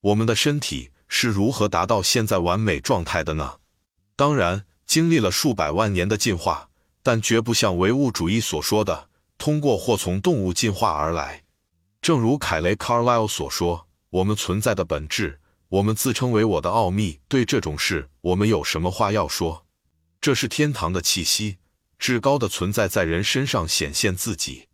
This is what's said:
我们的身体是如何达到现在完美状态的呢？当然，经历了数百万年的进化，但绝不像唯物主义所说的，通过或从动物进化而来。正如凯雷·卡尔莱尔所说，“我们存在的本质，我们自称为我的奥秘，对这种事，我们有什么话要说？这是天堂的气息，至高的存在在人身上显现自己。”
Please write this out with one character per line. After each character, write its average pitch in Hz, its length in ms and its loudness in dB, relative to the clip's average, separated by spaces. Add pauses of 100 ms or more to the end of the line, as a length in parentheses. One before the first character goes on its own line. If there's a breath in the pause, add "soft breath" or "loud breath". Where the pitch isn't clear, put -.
我 101 140 4
们 113 100 2
的 113 100 2
身 147 240 2
体 65 320 -8 (160)
是 - 220 0
如 104 220 2
何 104 160 0
达 87 180 2
到 107 160 0
现 110 240 2
在 104 140 2
完 87 200 2
美 95 200 0
状 95 240 0
态 80 200 -2
的 78 100 -4
呢？ 76 260 -6 (560)
当 143 200 2
然， 98 300 0 (200)
经 165 240 2
历 165 100 4
了 95 120 2
数 131 220 0
百 78 180 0
万 101 220 0
年 90 140 0
的 104 100 0
进 98 200 0
化， 82 320 -4 (320)
但 113 200 0
绝 117 180 2
不 113 140 -2
像 95 240 2
唯 92 140 4
物 131 200 2
主 85 180 -2
义 110 100 2
所 78 220 -4
说 - 220 0
的， - 260 -4 (280)
通 151 240 -2
过 131 160 2
或 113 180 2
从 95 240 -2
动 175 160 2
物 95 180 -2
进 107 200 0
化 95 180 0
而 76 200 0
来。 76 320 -6 (580)
正 156 180 2
如 120 180 2
凯 82 240 -2
雷· 87 160 2
卡 - 160 -4
尔 120 100 2
莱 123 100 2
尔 113 140 2
所 - 220 -6
说 87 380 -2 (220)
，“我 92 140 2
们 104 120 2
存 95 240 -4
在 107 140 0
的 95 100 -2
本 76 240 -4
质， 78 320 -4 (280)
我 95 140 2
们 107 140 0
自 131 160 0
称 123 200 -2
为 110 120 4
我 92 180 2
的 87 80 -2
奥 104 200 2
秘， 95 380 -2
对 127 180 2
这 131 160 0
种 73 160 -6
事， 73 320 -4 (120)
我 90 140 2
们 104 140 2
有 85 140 2
什 - 180 -2
么 90 80 0
话 101 220 -2
要 101 160 0
说？ 82 380 -4 (560)
这 139 120 2
是 123 140 0
天 147 260 0
堂 87 180 -4
的 90 100 -2
气 87 220 -2
息， 104 340 -2 (400)
至 123 220 0
高 139 200 2
的 113 80 0
存 90 240 -2
在 101 160 0
在 95 160 0
人 82 200 0
身 131 220 0
上 92 220 -2
显 71 260 -2
现 95 220 0
自 98 200 -4
己。” - 380 -10